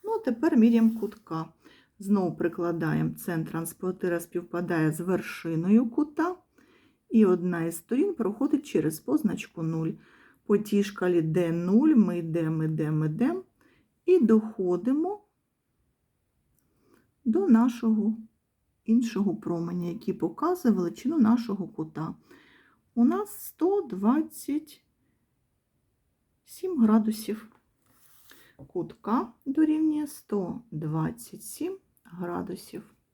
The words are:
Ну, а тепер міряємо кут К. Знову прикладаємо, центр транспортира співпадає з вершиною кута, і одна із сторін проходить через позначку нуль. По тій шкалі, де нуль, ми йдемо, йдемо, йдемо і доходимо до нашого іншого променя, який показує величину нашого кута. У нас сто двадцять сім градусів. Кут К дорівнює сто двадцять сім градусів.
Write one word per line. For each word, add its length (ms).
Ну, 100
а 60
тепер 380
міряємо 440
кут 140
К. 320
Знову 380
прикладаємо, 760
центр 360
транспортира 720
співпадає 720
з 80
вершиною 880
кута, 460
і 160
одна 400
із 120
сторін 380
проходить 520
через 340
позначку 600
нуль. 280
По 120
тій 240
шкалі, 400
де 300
нуль, 360
ми 300
йдемо, 460
йдемо, 400
йдемо 400
і 120
доходимо 1040
до 240
нашого 680
іншого 520
променя, 500
який 280
показує 600
величину 440
нашого 500
кута. 460
У 100
нас 400
сто 380
двадцять 1000
сім 360
градусів. 680
Кут 260
К 400
дорівнює 600
сто 640
двадцять 720
сім 360
градусів. 880